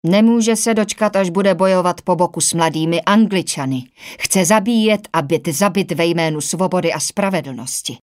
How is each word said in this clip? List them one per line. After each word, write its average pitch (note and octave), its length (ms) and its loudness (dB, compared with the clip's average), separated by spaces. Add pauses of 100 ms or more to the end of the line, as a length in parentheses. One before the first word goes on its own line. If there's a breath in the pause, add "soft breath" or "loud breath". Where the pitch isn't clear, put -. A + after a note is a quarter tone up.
"Nemůže A3 500 4
se A3+ 180 0
dočkat, G#3 420 -2
až F#3+ 140 0
bude F#3+ 240 2
bojovat F3+ 480 0
po F3+ 140 0
boku E3 240 -2
s - 140 -2
mladými D#3+ 480 0
Angličany. E3+ 880 0 (300 loud breath)
Chce - 240 0
zabíjet G#3+ 680 2
a D#3+ 100 0
být D3 260 -2
zabit F#3+ 440 0
ve E3+ 140 0
jménu D#3+ 340 0
svobody F3+ 520 -2
a D3+ 80 -6
spravedlnosti." D3 960 -6 (100)